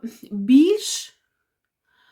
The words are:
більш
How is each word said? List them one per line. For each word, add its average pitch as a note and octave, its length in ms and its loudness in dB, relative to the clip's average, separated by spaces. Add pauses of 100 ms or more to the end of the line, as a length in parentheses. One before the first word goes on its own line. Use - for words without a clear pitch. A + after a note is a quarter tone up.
(320)
більш C#4 840 0 (960)